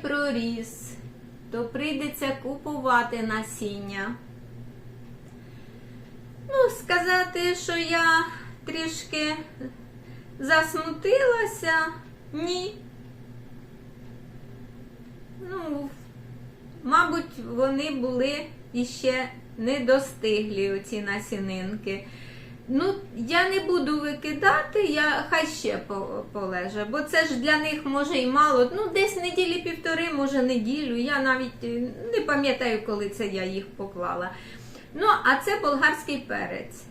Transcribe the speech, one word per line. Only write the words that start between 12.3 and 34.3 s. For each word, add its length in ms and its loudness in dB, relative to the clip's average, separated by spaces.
ні. 420 -2
Ну, 400 -6
мабуть, 560 2
вони 360 2
були 560 0
іще 560 0
недостиглі, 1120 2
оці 300 -4
насінинки. 1040 -4
Ну, 260 4
я 320 4
не 120 2
буду 400 2
викидати, 840 2
я, 460 2
хай 160 4
ще 320 -2
по-, 540 -6
полеже, 580 -4
бо 100 0
це 240 2
ж 100 0
для 220 4
них, 300 -2
може, 320 2
і 80 2
мало. 500 6
Ну, 180 0
десь 220 4
неділі 460 2
півтори, 500 -2
може, 300 2
неділю. 540 2
Я 260 2
навіть, 420 0
е, 180 -2
не 80 4
пам'ятаю, 640 2
коли 220 0
це 180 -2
я 180 -2
їх 220 -4
поклала. 640 -4